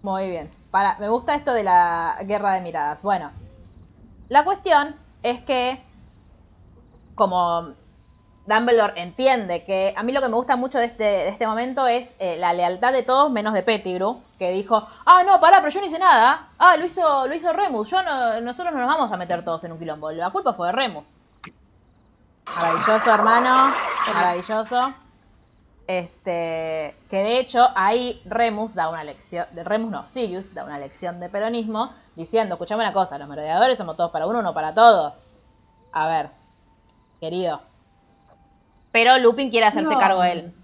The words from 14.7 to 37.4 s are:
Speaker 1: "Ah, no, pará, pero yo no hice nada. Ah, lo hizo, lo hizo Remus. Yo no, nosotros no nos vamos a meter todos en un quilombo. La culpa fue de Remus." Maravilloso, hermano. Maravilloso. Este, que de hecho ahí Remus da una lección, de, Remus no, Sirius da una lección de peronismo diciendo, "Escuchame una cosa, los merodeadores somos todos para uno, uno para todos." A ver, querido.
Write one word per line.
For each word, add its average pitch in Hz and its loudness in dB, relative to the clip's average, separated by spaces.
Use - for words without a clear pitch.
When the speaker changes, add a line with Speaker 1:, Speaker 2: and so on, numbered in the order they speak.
Speaker 1:
"Ah, 359 8
no, 381 4
pará, 359 8
pero 302 2
yo 330 -6
no 403 -6
hice 330 -6
nada. 294 4
Ah, 359 8
lo 330 -2
hizo, 302 0
lo 277 -4
hizo 330 -4
Remus. 294 -2
Yo 370 0
no, 247 -2
nosotros 247 -8
no 269 -4
nos 247 -2
vamos 277 0
a 190 -6
meter 175 -6
todos 165 -6
en 165 -12
un 165 -14
quilombo. 156 -10
La 170 -6
culpa 320 -2
fue 175 -4
de 180 -2
Remus." 208 -6
Maravilloso, 214 2
hermano. 254 4
Maravilloso. 214 -2
Este, 165 -6
que 202 -4
de 220 0
hecho 247 4
ahí 226 0
Remus 220 -2
da 165 -2
una 160 -8
lección, 170 -10
de, 165 -14
Remus 214 -4
no, 151 -10
Sirius 190 -8
da 147 -12
una 143 -12
lección 175 -10
de 175 -12
peronismo 220 -4
diciendo, 185 -2
"Escuchame 214 -4
una 202 -2
cosa, - -2
los 143 -16
merodeadores 170 0
somos 170 -10
todos 170 -2
para 160 -4
uno, 226 -2
uno 180 -4
para 156 -4
todos." 208 6
A 156 -2
ver, 156 -2
querido. 165 -4